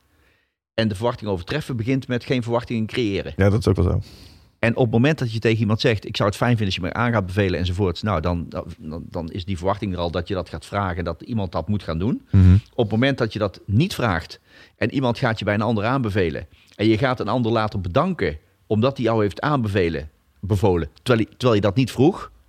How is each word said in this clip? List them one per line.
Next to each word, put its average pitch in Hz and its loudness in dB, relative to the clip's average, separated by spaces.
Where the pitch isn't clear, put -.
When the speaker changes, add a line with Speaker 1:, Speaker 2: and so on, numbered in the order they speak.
Speaker 1:
En 110 0
de 101 -2
verwachtingen 107 -4
overtreffen 135 -4
begint 123 -2
met 123 -4
geen 127 0
verwachtingen 117 -2
creëren. 101 -2
Speaker 2:
Ja, 98 4
dat 101 4
is - -4
ook 95 4
wel 90 2
zo. 90 2
Speaker 1:
En 117 0
op 123 2
het 113 2
moment 131 4
dat 117 -4
je 113 -4
tegen 110 2
iemand 110 0
zegt, 113 0
"Ik 110 -8
zou 104 2
het - -2
fijn 123 2
vinden 107 0
als 92 -2
je 82 -6
me 87 -4
aan 120 -2
gaat 101 2
bevelen," 92 0
enzovoort, 87 -2
nou, 98 0
dan, 87 -2
dan, 78 -12
dan 82 -8
is - -10
die 95 -6
verwachting 98 -2
er 87 -6
al 87 -2
dat 87 -4
je 101 -4
dat 90 -4
gaat - -12
vragen, 90 -4
dat 82 -6
iemand 104 -6
dat 92 -4
moet 104 -2
gaan 80 -4
doen. 120 -2
Speaker 2:
Mhm. 92 8
Speaker 1:
Op 120 2
het 104 -2
moment 127 2
dat 113 -2
je 107 -6
dat 101 -4
niet 135 2
vraagt 101 -2
en 110 -2
iemand 127 0
gaat 117 0
je 104 -8
bij 104 2
een 107 0
ander 104 0
aanbevelen 104 0
en 107 0
je 110 6
gaat 127 0
een 101 -4
ander 117 0
later 107 0
bedanken 95 0
omdat 117 2
hij 123 -2
jou 110 2
heeft 104 -2
aanbevelen, 98 -2
bevolen, 90 2
terwijl 110 2
hij, - -14
terwijl 120 4
je 104 4
dat 98 0
niet 127 2
vroeg, 151 0